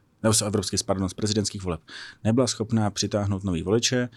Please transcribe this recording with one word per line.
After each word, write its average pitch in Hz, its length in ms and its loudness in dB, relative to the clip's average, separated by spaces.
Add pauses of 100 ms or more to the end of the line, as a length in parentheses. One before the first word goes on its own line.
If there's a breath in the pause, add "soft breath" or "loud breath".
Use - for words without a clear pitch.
(220)
Nebo 110 120 4
z - 80 2
evropských, 101 440 0
pardon, 95 220 0
z - 60 -6
prezidentských 104 480 -2
voleb. 87 180 -4 (440 loud breath)
Nebyla 117 220 4
schopná 110 440 0
přitáhnout 101 540 -2
nový 87 180 0
voliče, 120 540 2